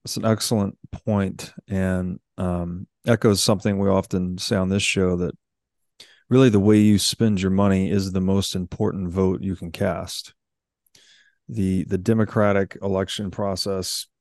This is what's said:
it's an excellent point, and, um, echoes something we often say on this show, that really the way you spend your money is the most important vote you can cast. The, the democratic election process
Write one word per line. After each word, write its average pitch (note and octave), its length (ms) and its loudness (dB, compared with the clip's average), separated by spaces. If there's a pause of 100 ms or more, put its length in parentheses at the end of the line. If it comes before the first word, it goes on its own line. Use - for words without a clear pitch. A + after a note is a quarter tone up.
it's - 140 -8
an A2 80 -6
excellent G#2+ 520 0 (140)
point, - 640 -4 (140)
and, F#2 520 -2 (180)
um, F2 500 -4 (180)
echoes A2 380 4
something G2+ 360 0
we G2 100 2
often F#2 480 0
say - 180 -4
on F#2 140 0
this G2 140 0
show, F#2 340 0
that F2+ 200 -4 (920)
really B2+ 200 8
the G#2 100 6
way G#2+ 180 6
you G#2+ 200 6
spend G#2 440 0
your F#2+ 100 0
money F#2+ 380 2
is F#2+ 220 0
the F#2 100 -2
most F#2+ 340 0
important F#2 540 -4
vote F#2 320 0
you F#2 140 -6
can E2+ 160 -14
cast. F2+ 600 -6 (1120)
The, F#2+ 380 -2
the F#2+ 120 -4
democratic G#2 840 0
election G2 500 -4
process G2 760 -6 (140)